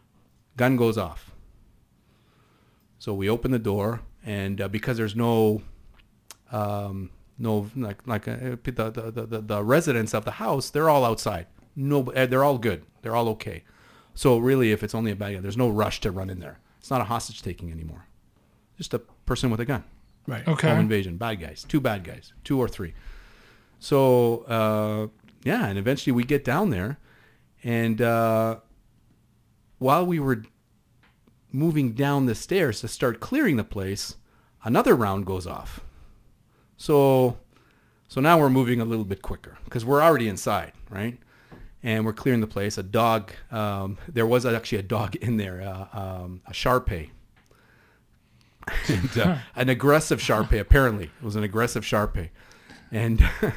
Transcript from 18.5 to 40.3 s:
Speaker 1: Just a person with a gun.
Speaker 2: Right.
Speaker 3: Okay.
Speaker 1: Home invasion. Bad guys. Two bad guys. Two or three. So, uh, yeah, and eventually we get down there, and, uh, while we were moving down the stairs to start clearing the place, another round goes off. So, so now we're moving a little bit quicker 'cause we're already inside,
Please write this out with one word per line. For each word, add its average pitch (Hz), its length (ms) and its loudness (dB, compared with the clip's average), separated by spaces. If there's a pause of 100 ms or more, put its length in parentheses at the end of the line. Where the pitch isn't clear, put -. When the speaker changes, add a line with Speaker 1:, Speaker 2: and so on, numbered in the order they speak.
Speaker 1:
Just - 160 -8
a - 60 -2
person - 500 -4
with 107 100 0
a 120 60 -4
gun. 120 180 -4 (420)
Speaker 2:
Right. 117 220 -6
Speaker 3:
Okay. 156 220 2
Speaker 1:
Home 110 100 4
invasion. 101 380 0
Bad 110 240 -4
guys. 80 260 -14
Two 151 140 0
bad 104 240 -2
guys. - 260 -16 (140)
Two 143 120 0
or 117 120 0
three. 85 240 -10 (840)
So, 123 680 4
uh, 107 600 0 (360)
yeah, 196 240 0
and 98 100 -2
eventually 143 360 0
we 120 100 2
get 139 220 0
down 165 240 0
there, 107 300 -4 (640)
and, 117 360 0
uh, 113 560 2 (1200)
while 147 260 4
we 175 140 0
were 131 240 0 (1080)
moving 147 400 0
down 139 340 0
the 117 80 2
stairs 160 480 0
to 113 60 -8
start 120 320 -2
clearing 240 380 0
the 104 60 -2
place, 98 520 -8 (480)
another 175 320 4
round 101 300 0
goes 90 200 -6
off. - 360 -12 (960)
So, 135 600 4 (680)
so - 140 -4
now 165 180 8
we're 143 100 6
moving 123 320 2
a 113 40 -2
little 113 200 -2
bit 98 160 -6
quicker - 360 -12 (120)
'cause 113 160 -4
we're 143 160 4
already 147 260 6
inside, 92 440 -4 (180)